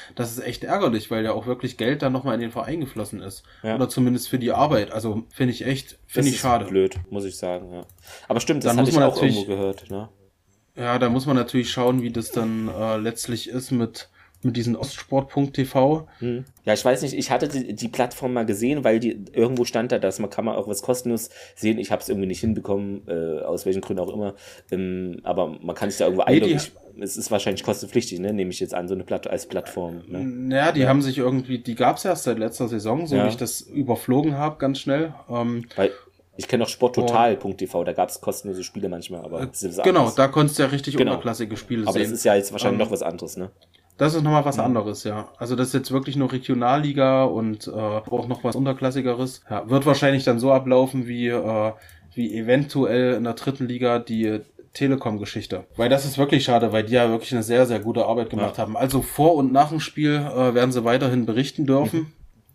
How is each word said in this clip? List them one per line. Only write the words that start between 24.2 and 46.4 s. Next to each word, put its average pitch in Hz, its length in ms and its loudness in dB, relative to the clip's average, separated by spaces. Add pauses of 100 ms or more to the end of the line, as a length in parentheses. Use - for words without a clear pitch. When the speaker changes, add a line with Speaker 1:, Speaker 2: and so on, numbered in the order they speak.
Speaker 2:
Ähm, 92 540 -6
aber 90 240 -2 (120)
man 87 140 -8
kann 101 160 -4
sich - 80 -8
da - 60 2
irgendwo 92 240 2
Speaker 1:
Nee, 139 100 6
die - 140 6
Speaker 2:
einloggen. 147 180 -2 (260)
Ich, - 60 -10
es - 140 -8
ist 113 160 -6
wahrscheinlich 98 320 -2
kostenpflichtig, 104 560 -2
ne? 98 120 -2
Nehme 95 200 -2
ich - 80 -10
jetzt 92 140 -4
an, 90 120 -4
so 95 80 -4
eine 90 80 -4
Platt-, - 240 -6
als - 200 -4
Plattform, 87 600 -8
ne? 90 140 -8
Speaker 1:
Naja, 131 500 0
die 143 120 2
Speaker 2:
Ja. - 60 6
Speaker 1:
haben 139 140 6
sich 135 160 -2
irgendwie, 127 400 0
die 117 160 -6
gab's - 300 2
erst 175 180 0
seit 113 160 0
letzter 110 300 -2
Saison, 113 400 -2
so 139 80 2
Speaker 2:
Ja. 104 80 4
Speaker 1:
wie 107 60 2
ich 117 60 -4
das 127 260 -6
überflogen 135 760 0
hab, 151 220 -4
ganz 135 180 0
schnell. 151 360 0 (140)
Ähm, 120 360 -2 (100)
Speaker 2:
Weil 98 160 2 (460)
ich - 100 -8
kenn 117 140 2
noch 110 80 2
Sporttotal 120 680 4
Punkt 95 220 -6
T 92 80 -4
V, 87 160 -2
da 87 100 -2
gab's 92 280 -2
kostenlose 95 420 -6
Spiele 98 260 -8
manchmal, 87 340 -10
aber 82 200 -8
Speaker 1:
äh, - 60 -6
Speaker 2:
das - 160 -8
ist 87 140 -4
was - 60 -2
Speaker 1:
genau, 185 180 6
Speaker 2:
anderes. 110 120 0
Speaker 1:
da 135 140 6
konntest 147 320 2
du - 20 4
ja 131 60 4
richtig 139 280 -4
Speaker 2:
Genau. 196 140 4
Speaker 1:
unterklassige 113 460 -4
Spiele 113 260 -4
Speaker 2:
Aber 104 120 0
Speaker 1:
sehen. 107 80 2
Speaker 2:
das 110 100 -2
ist 117 120 -6
ja 104 120 6
jetzt 101 160 0
wahrscheinlich 101 280 0
Speaker 1:
Ähm, 107 60 2
Speaker 2:
noch 110 60 -6
was 92 100 -4
anderes, 87 340 -8
ne? 92 140 -10 (460)
Speaker 1:
Das 156 180 2
ist 160 80 0
nochmal 147 220 4
was 143 140 0
Speaker 2:
Mhm. - 40 0
Speaker 1:
anderes, 107 400 0
ja. 107 260 -6 (100)
Also 120 180 -4
das 127 120 0
ist 135 60 -2
jetzt 131 160 -2
wirklich 135 240 -2
nur 135 160 2
Regionalliga 131 920 2